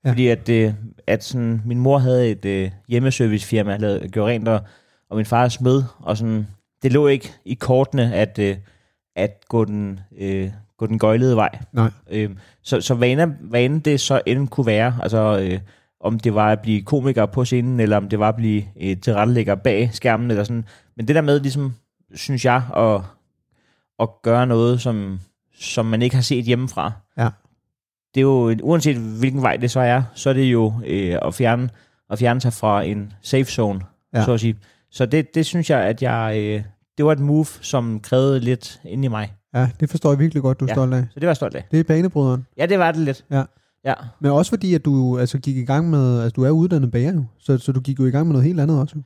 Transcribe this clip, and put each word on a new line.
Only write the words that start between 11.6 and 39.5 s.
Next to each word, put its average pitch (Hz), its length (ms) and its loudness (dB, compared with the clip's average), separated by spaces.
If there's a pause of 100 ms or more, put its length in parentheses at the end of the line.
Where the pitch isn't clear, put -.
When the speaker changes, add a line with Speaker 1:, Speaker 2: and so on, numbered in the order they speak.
Speaker 1:
Nej. 113 180 2 (200)
Speaker 2:
Øhm, 101 280 -4 (240)
så, - 180 -2
så - 140 -2
hvad 120 140 2
end, 135 120 2 (200)
hvad 120 240 0
end 147 180 0
det 143 180 2
så 135 260 0
end 131 220 0
kunne 127 180 0
være, 113 360 2
altså, 107 360 2
øh, 95 220 -2 (400)
om 107 200 -2
det 113 140 0
var 107 180 4
at 107 80 0
blive 107 220 0
komiker 127 440 0
på 123 180 -2
scenen, 123 360 0
eller 107 160 4
om 101 120 -2
det 107 100 -2
var 107 100 2
at 110 80 0
blive, 107 280 0 (160)
øh, 95 200 -2
tilrettelægger 107 540 2
bag 110 380 0
skærmen, 120 380 -2
eller 104 140 0
sådan. 117 200 -4 (320)
Men 113 120 -6
det 151 80 2
der 160 60 2
med 143 180 2
ligesom, 139 320 -4 (420)
synes 131 300 -6
jeg, 127 180 4 (140)
at, 107 240 2 (1000)
at 113 80 0 (140)
gøre 120 240 2
noget, 120 340 2
som, 101 400 -4 (340)
som - 320 -4
man 113 160 0
ikke 123 140 0
har 127 60 2
set 123 220 -2
hjemmefra. 120 480 -2 (260)
Speaker 1:
Ja. 117 100 0 (840)
Speaker 2:
Det 135 60 2
er - 20 6
jo, 123 400 4
uanset 151 340 2
hvilken 120 460 -2
vej 101 140 0
det 123 140 -2
så 131 100 -2
er, 123 220 2 (120)
så - 160 -2
er 131 40 2
det 135 100 2
jo, 117 280 2 (140)
øh, 87 360 -2
at 87 120 -4
fjerne, 120 340 0 (420)
at 104 80 -6
fjerne 120 220 2
sig 120 120 0
fra 104 300 0
en 104 300 -6 (100)
safe 135 220 0
zone, 104 360 -2 (340)
Speaker 1:
Ja. 117 100 2
Speaker 2:
så 123 80 2
at 113 80 0
sige. 110 160 0 (340)
Så 127 160 -2
det, 143 280 -2
det 160 120 0
synes 170 240 -4
jeg, 135 100 4
at 110 220 -2
jeg, 113 360 -2
øh, 107 240 -2 (360)
det 151 80 0
var 156 60 4
et 143 60 0
move, 147 280 2
som 117 540 -6
krævede 131 400 2
lidt 120 440 -4
inde 120 200 -4
i 131 40 -2
mig. 107 240 -6 (220)